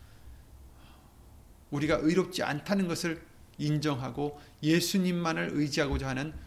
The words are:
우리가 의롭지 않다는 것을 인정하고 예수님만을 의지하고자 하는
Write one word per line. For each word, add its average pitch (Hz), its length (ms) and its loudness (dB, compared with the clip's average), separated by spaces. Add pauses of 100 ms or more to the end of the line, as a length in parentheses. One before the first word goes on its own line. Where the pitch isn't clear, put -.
(1700)
우리가 147 260 2
의롭지 175 460 2
않다는 175 460 0
것을 160 360 -2 (340)
인정하고 147 840 -2 (220)
예수님만을 170 880 2
의지하고자 139 560 0
하는 139 240 -4 (140)